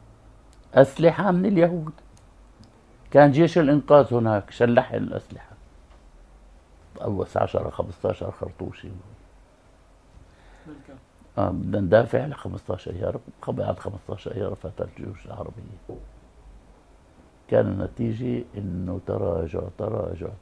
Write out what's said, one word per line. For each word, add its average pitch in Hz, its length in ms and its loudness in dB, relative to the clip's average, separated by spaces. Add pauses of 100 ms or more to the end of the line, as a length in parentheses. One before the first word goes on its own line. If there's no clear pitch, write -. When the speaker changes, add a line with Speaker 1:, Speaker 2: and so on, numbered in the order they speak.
(720)
Speaker 1:
أسلحة 156 580 4
من 180 140 2
اليهود. 170 460 2 (1200)
كان 143 200 10
جيش 160 260 4
الإنقاذ 143 560 6
هناك 110 380 0
شلح 120 400 4
الأسلحة، - 600 -8 (1500)
قوس - 380 -6
عشرة - 320 -2
خمستاشر 95 640 -6
خرطوشي. - 560 -12 (1800)
Speaker 2:
بالكم. - 260 -20 (440)
Speaker 1:
آه، 101 120 0
بدنا 98 320 -4
ندافع 110 440 2
لخمستاشر 92 640 -10
أيار، 92 280 -6 (280)
بعد 101 320 -4
خمستاشر - 560 -12
أيار 98 200 -6
فات - 260 -12
الجيوش - 440 -12
العربية. - 720 -16 (1500)
كان 113 180 2
النتيجة 113 800 -6 (140)
إنه 92 500 -8
تراجع، 90 540 -4 (160)
تراجع، 98 500 -8 (140)